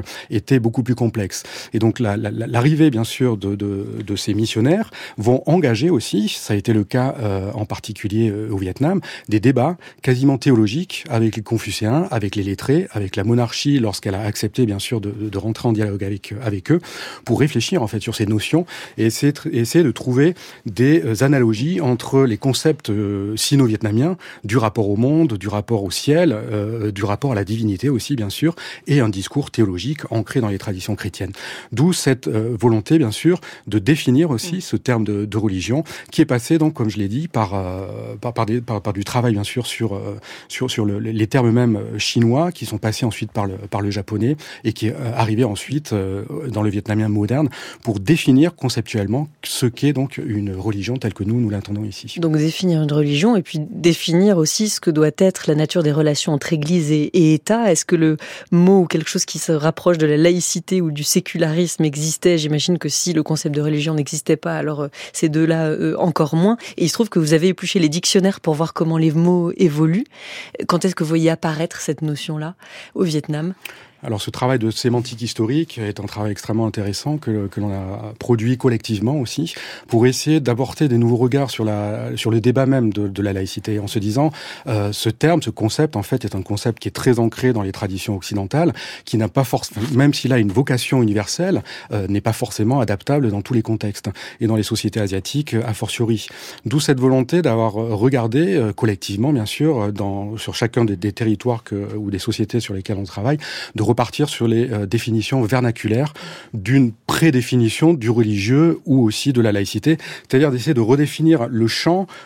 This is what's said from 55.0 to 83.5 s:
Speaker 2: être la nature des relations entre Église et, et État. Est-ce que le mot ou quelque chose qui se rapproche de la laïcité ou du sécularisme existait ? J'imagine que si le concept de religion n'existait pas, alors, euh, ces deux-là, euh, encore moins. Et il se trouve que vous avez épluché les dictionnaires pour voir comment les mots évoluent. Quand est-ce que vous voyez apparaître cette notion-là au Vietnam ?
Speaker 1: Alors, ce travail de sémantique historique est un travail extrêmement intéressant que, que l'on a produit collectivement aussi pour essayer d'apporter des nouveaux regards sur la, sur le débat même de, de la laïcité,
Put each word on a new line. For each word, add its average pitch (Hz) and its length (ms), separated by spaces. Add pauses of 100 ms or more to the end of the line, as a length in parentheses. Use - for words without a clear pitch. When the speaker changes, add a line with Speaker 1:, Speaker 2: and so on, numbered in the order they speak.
Speaker 2:
être 190 280
la 156 80
nature 156 280
des 147 100
relations 151 400
entre 143 200
Église 156 380
et, 151 140 (100)
et 156 200
État. 214 360
Est-ce 160 140
que 180 120
le 160 200 (340)
mot 185 300
ou 170 60
quelque 160 220
chose - 160
qui - 140
se 170 140
rapproche 160 460
de 156 80
la 147 100
laïcité 175 640
ou 160 100
du 147 140
sécularisme 165 800
existait ? 156 540
J'imagine 151 400
que 151 100
si 175 240
le 156 100
concept 151 320
de 147 60
religion 151 340
n'existait 151 420
pas, 160 200
alors, 147 260
euh, 143 60 (240)
ces - 160
deux-là, 160 380
euh, 156 320
encore 160 360
moins. 196 220 (200)
Et - 80
il 156 40
se - 60
trouve 220 140
que - 100
vous 156 160
avez 165 140
épluché 185 300
les 160 100
dictionnaires 180 520
pour 160 140
voir 160 180
comment 160 260
les 160 140
mots 175 440
évoluent. 160 500 (600)
Quand 170 180
est-ce 185 100
que 175 100
vous 151 40
voyez 160 220
apparaître 160 500
cette 160 220
notion-là 151 520 (400)
au 196 100
Vietnam ? 156 500 (500)
Speaker 1:
Alors, 110 160
ce - 100
travail 127 280
de 110 140
sémantique 117 500
historique 120 560
est 104 220
un 98 60
travail 104 260
extrêmement 110 340
intéressant 107 520
que, 107 280
que 101 140
l'on 104 100
a 98 480
produit 120 400
collectivement 117 640
aussi - 340 (320)
pour 120 220
essayer 151 320
d'apporter 127 480
des 117 100
nouveaux 117 200
regards 127 340
sur 113 120
la, 107 520
sur 113 160
le 113 80
débat 127 260
même 127 260
de, 101 140
de 98 160
la 101 100
laïcité, 95 460